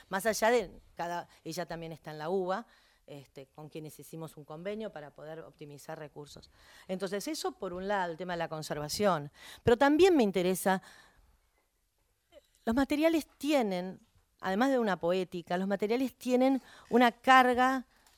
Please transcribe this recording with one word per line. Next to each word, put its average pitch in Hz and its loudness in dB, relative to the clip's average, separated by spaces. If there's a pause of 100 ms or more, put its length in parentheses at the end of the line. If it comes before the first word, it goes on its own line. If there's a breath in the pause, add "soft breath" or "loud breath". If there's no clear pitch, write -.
Más 185 -4
allá 220 2
de 226 0 (260)
cada, 175 -8 (160 soft breath)
ella 165 -8
también 165 -12
está 156 -16
en 151 -12
la 151 -8
uba, 190 -2 (400 soft breath)
este, 139 -18 (100)
con 151 -18
quienes 156 -14
hicimos 160 -16
un 151 -20
convenio 196 -12
para 147 -16
poder 156 -16
optimizar 147 -16
recursos. 147 -18 (380 loud breath)
Entonces, 190 -6
eso 311 -6
por 185 -10
un 185 -8
lado, 190 -2
el 160 -10
tema 180 -8
de 170 -6
la 160 -4
conservación. 156 -2 (320 loud breath)
Pero 233 6
también 311 6
me 247 6
interesa, 185 2 (1800 loud breath)
los 226 0
materiales 302 2 (100)
tienen, 196 0 (420)
además 208 0
de 262 2
una 196 0
poética, 180 -2
los 190 -2
materiales 214 -2
tienen 254 2 (280 loud breath)
una 240 4
carga, 254 4 (320 soft breath)